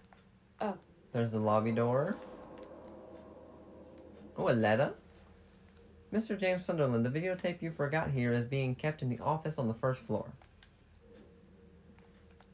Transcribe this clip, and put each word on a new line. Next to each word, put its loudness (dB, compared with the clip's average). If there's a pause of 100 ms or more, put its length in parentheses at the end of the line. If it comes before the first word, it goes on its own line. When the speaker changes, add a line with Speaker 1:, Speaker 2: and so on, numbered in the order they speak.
(600)
Speaker 1:
Oh. -2 (400)
Speaker 2:
There's 2
the 0
lobby 4
door. 2 (2250)
Oh, 2
a 8
letter. 4 (1200)
"Mister 0
James 2
Sunderland, 2
the 0
videotape -2
you -4
forgot 0
here 2
is 2
being 0
kept -2
in 0
the -2
office -2
on 0
the 0
first 0
floor." -4 (2250)